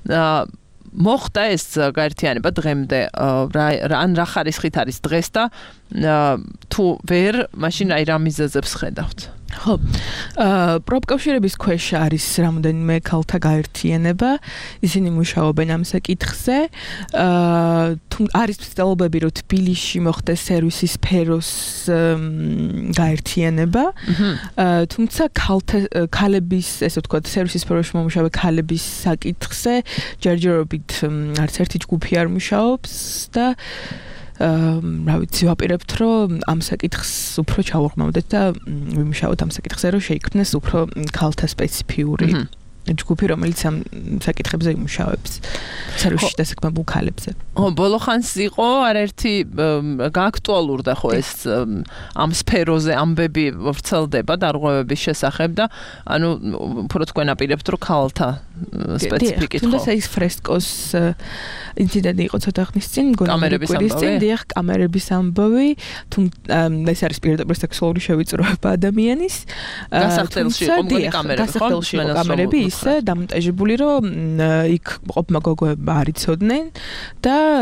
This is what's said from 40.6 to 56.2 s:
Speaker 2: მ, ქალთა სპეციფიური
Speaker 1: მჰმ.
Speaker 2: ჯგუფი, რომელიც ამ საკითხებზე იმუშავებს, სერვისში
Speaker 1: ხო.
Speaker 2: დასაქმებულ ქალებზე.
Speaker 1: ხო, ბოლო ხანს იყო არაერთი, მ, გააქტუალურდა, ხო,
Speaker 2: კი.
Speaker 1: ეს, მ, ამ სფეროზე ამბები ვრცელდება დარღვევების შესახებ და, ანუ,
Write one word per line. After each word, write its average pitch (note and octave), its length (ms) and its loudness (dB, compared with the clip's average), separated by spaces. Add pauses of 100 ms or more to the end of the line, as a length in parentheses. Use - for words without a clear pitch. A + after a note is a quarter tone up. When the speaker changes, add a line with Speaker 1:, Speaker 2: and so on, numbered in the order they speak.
Speaker 2:
მ, D3+ 240 -6
ქალთა - 380 0
სპეციფიური - 800 -2
Speaker 1:
მჰმ. D#3 180 2 (340)
Speaker 2:
ჯგუფი, F3 500 0
რომელიც E3 320 0
ამ D#3 140 0 (400)
საკითხებზე E3 580 -2
იმუშავებს, - 580 -4 (580)
სერვისში - 440 0
Speaker 1:
ხო. - 80 -8
Speaker 2:
დასაქმებულ D#3+ 400 -2
ქალებზე. - 480 -4 (200)
Speaker 1:
ხო, G3 200 2
ბოლო G3 300 2
ხანს A#3 360 0
იყო G#3 300 0 (140)
არაერთი, G#3+ 520 2 (120)
მ, D3 640 0
გააქტუალურდა, D#3+ 880 0
ხო, - 100 0
Speaker 2:
კი. A#2 140 2
Speaker 1:
ეს, - 80 -6 (140)
მ, A2 420 0 (240)
ამ D#3 220 0
სფეროზე D#3+ 640 2
ამბები D#3 540 0
ვრცელდება C#3+ 840 -2
დარღვევების C#3+ 640 0
შესახებ D#3+ 540 -2
და, G#3 120 0 (360)
ანუ, E3 280 0 (540)